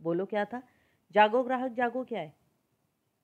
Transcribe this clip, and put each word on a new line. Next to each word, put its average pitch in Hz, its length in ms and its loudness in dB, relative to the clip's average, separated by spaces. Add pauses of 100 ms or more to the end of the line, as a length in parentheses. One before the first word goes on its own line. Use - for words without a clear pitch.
बोलो 170 260 -2
क्या 208 180 -2
था? 240 180 -12 (520)
जागो 214 280 6
ग्राहक 254 300 -4
जागो 247 320 -4
क्या 220 160 -8
है? 151 140 -10 (880)